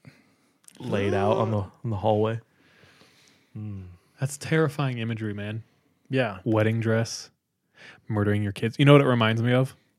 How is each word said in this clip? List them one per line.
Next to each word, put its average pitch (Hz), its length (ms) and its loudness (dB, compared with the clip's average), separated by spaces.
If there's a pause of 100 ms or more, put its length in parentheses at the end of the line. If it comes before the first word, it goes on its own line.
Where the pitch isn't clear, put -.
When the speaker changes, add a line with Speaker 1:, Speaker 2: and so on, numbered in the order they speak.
(800)
Speaker 1:
laid 104 320 -2
out 101 240 2
on 110 140 -2
the, 107 80 0
on 101 320 -8
the 104 60 -2
hallway. 107 440 0 (1160)
Mm. 104 280 -12 (360)
Speaker 2:
That's 135 180 -6
terrifying 143 600 -2
imagery, 110 360 -6
man. 104 280 -8 (480)
Speaker 3:
Yeah. 117 340 -2
Speaker 2:
Wedding 110 360 2
dress, 113 500 -2 (760)
murdering 104 360 0
your 101 100 -2
kids. 113 260 -6
You 147 60 4
know 143 80 10
what 143 80 10
it 139 60 2
reminds 117 360 2
me 123 120 2
of? 131 200 0 (240)